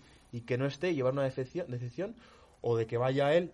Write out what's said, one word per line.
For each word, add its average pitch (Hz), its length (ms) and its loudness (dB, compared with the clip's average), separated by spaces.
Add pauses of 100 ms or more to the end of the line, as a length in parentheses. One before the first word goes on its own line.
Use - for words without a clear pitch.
(320)
y 117 100 -8
que 123 180 -2
no 135 80 2
esté 180 240 -2
y 165 40 0
llevar 131 180 2
una 139 100 0
decepción, 135 480 -4
decepción, 123 440 -6 (460)
o 120 160 2
de 113 80 2
que 117 120 -2
vaya 135 360 2
él 175 200 2